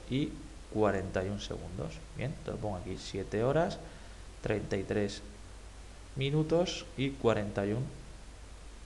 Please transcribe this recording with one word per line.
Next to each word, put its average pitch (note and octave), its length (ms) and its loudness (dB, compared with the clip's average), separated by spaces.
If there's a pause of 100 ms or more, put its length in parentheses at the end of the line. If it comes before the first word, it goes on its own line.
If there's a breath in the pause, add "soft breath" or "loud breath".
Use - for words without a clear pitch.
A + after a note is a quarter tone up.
y C3+ 220 2 (420)
cuarenta G2 500 4
y G2 60 0
un G#2 100 -2
segundos. F2 600 -4 (180)
Bien, C#3 180 -2
entonces - 240 -4
pongo G2+ 180 -2
aquí F#2 220 -4
siete - 440 0
horas, D3 340 4 (640 loud breath)
treinta G#2 340 0
y G2 60 2
tres G#2 400 2 (920)
minutos D#3 720 4 (100)
y C3+ 140 4
cuarenta G#2+ 560 4
y G#2 60 4
un B2+ 120 2 (1000)